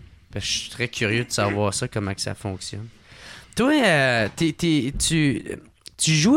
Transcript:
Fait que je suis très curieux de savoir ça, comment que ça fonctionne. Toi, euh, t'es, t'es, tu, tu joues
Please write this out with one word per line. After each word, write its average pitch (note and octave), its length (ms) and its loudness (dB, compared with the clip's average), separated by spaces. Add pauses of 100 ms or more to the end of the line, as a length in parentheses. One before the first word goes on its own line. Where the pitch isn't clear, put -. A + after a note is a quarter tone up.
(300)
Fait G#2 100 -8
que - 40 -6
je - 60 -4
suis - 200 -6
très A#2+ 180 -4
curieux A#2 360 0
de - 80 -14
savoir G2+ 400 0
ça, - 160 -4
comment G2+ 240 -4
que - 80 -8
ça G2+ 140 -6
fonctionne. G2+ 520 -10 (680)
Toi, C4 160 4 (100)
euh, C3 540 4
t'es, E3 160 0
t'es, D3 460 0
tu, D3+ 440 0 (540)
tu - 160 0
joues F3 240 4